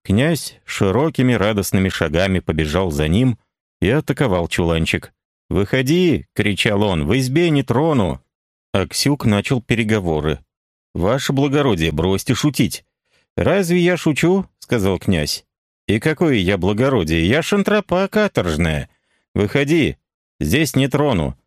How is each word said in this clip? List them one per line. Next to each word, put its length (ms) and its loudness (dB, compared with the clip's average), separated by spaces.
Князь 600 -2
широкими 680 0
радостными 560 0
шагами 500 0
побежал 500 -2
за 200 -2
ним 280 2
и 80 2
атаковал 580 0
чуланчик. 680 -2
«Выходи!» — 840 0
кричал 480 0
он. 220 0
«В 120 0
избе 320 0
не 140 0
трону!» 600 0
Аксюк 540 -2
начал 360 0
переговоры. 800 -2
«Ваше 400 -2
благородие, 580 0
бросьте 420 0
шутить!» 520 -2
«Разве 440 0
я 180 2
шучу?» — 500 0
сказал 400 0
князь. 460 -2
«И 120 2
какое 360 2
я 220 2
благородие? 680 0
Я 140 2
шантропа 680 0
каторжная! 840 -2
Выходи! 640 0
Здесь 360 0
не 120 2
трону! 600 -2